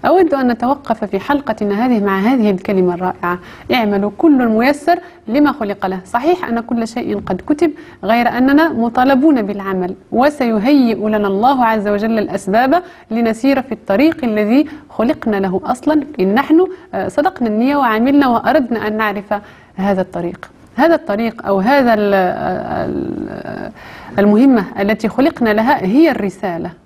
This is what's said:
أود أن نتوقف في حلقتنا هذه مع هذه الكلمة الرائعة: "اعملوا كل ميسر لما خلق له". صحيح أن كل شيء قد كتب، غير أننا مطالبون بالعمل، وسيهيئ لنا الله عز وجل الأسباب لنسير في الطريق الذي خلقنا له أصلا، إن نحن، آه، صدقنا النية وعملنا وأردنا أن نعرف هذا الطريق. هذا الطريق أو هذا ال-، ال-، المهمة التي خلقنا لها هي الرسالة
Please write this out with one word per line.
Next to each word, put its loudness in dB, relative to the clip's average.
أود 4
أن 0
نتوقف -2
في -4
حلقتنا -2
هذه 2
مع 0
هذه 2
الكلمة 0
الرائعة: -4
"اعملوا 0
كل 4
ميسر 0
لما 2
خلق -6
له". -6
صحيح -2
أن -2
كل -4
شيء -6
قد -4
كتب، 0
غير 2
أننا 2
مطالبون 2
بالعمل، -4
وسيهيئ 2
لنا 0
الله 2
عز 0
وجل 0
الأسباب 0
لنسير 0
في -10
الطريق 0
الذي 2
خلقنا -2
له -2
أصلا، 0
إن 2
نحن، 4
آه، -4
صدقنا -2
النية 0
وعملنا 2
وأردنا 0
أن -4
نعرف -4
هذا 0
الطريق. -8
هذا 4
الطريق -4
أو 2
هذا 4
ال-، 2
ال-، -4
المهمة 4
التي -2
خلقنا 0
لها 0
هي 4
الرسالة -6